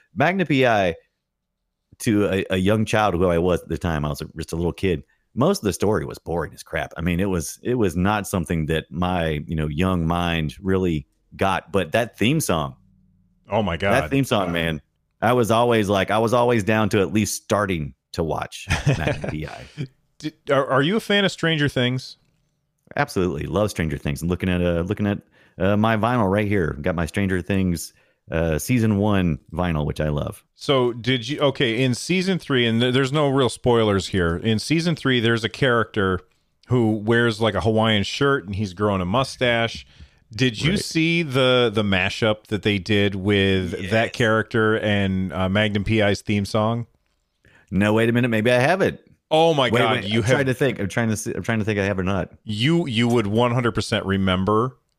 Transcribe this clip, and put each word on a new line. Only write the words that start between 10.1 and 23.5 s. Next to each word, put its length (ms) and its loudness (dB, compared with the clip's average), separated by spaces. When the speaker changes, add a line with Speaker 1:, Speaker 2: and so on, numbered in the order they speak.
Speaker 1:
really 440 0
got. 360 -2
But 200 -2
that 240 -2
theme 240 2
song, 360 -2
Speaker 2:
Oh 120 0
my 140 -2
God. 160 0
Speaker 1:
that 180 0
theme 140 0
song, 280 0
man, 280 -2
I 140 2
was 160 2
always 400 2
like, 200 2
I 80 0
was 140 0
always 320 2
down 260 2
to 100 2
at 120 0
least 300 -2
starting 520 -2
to 120 -4
watch 420 -8
Speaker 2:
<laughs> 140 2
Speaker 1:
Magnum 340 -4
P 160 -8
I. 200 -14
Speaker 2:
Did, 160 -10
are, 180 2
are 140 2
you 140 2
a 40 -2
fan 260 2
of 60 -2
Stranger 360 0
Things? 480 -2
Speaker 1:
Absolutely. 480 0
Love 240 0